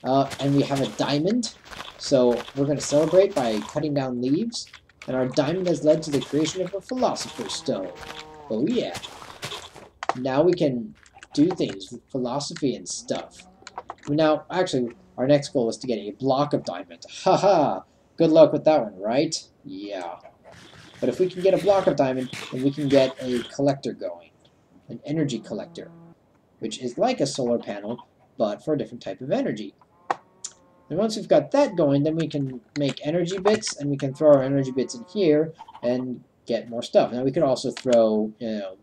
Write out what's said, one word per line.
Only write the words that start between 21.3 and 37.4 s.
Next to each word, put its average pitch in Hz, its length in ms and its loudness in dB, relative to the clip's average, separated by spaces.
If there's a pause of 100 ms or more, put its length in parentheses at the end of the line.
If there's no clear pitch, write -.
get 190 100 6
a 175 60 4
block 190 280 4
of 151 100 2
diamond, 127 340 0 (220)
then 127 100 -4
we 139 80 4
can 143 180 -4
get 131 320 4
a 123 220 -2 (120)
collector 139 380 -2
going. 87 380 -10 (580)
An 120 160 -14
energy 143 340 -2
collector. - 520 -12 (680)
Which 110 220 -8
is 120 160 -8
like 202 240 0
a 147 60 2
solar 120 320 0
panel, 107 500 -8 (300)
but 104 260 -2
for 156 100 0
a 143 40 -2
different 120 240 -8
type 98 180 -10
of 131 100 -8
energy. 165 440 -2 (1120)
And 151 100 -4
once 220 180 0
we've 185 120 -10
got 147 220 4
that 277 260 2
going, 143 280 4
then 156 120 2
we 160 120 -2
can 135 320 -4 (180)
make 139 260 -2
energy 175 340 -2
bits, 208 380 0
and 143 140 -4
we 143 60 -2
can 139 180 -4
throw 151 160 6
our 139 120 8
energy 135 280 0
bits 127 240 -2
in 120 180 -14
here 160 400 2 (300)
and 127 400 -2 (240)
get 113 240 -4
more 117 120 -6
stuff. 156 300 2
Now, 123 120 -4
we 135 80 0
could 165 100 0